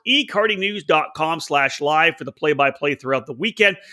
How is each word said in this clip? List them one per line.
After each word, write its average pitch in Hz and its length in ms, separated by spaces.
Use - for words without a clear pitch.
E 269 180
Karting 208 320
News 196 260
dot 151 320
com 160 240
slash 143 420
live 156 360
for - 60
the 135 80
play-by-play 143 640
throughout 131 320
the 143 60
weekend. 196 440